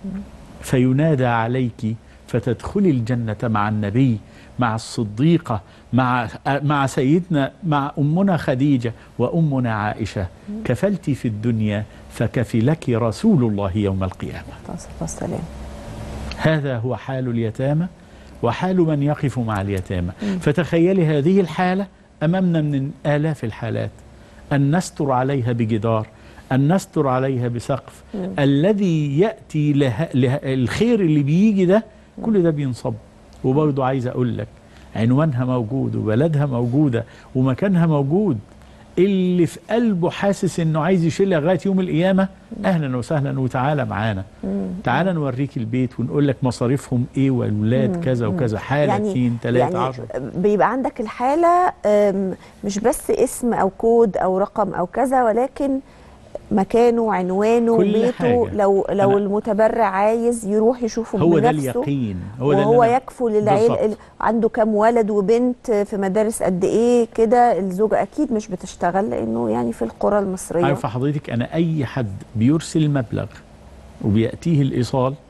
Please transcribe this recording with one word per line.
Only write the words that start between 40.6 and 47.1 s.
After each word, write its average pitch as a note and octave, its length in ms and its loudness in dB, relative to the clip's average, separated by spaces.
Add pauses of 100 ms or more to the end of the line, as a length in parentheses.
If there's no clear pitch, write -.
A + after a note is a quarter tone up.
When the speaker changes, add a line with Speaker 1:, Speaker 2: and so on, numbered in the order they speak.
Speaker 2:
عايز E3+ 260 2
يشيلها F3+ 340 2
لغاية E3+ 260 2
يوم F#3+ 140 2
القيامة، F#3 480 2 (320)
Speaker 1:
مم. G3+ 60 -6
Speaker 2:
أهلًا D3+ 320 0
وسهلًا C3+ 420 -2
وتعالى C3 460 0
معانا. G2+ 380 -2 (200)
Speaker 1:
مم. G3 240 -4 (160)
Speaker 2:
تعالى D#3+ 300 0
نوريك C#3 440 -4
البيت A#2+ 420 -4
ونقول D3 280 0
لك B2+ 160 0
مصاريفهم B2+ 640 0 (120)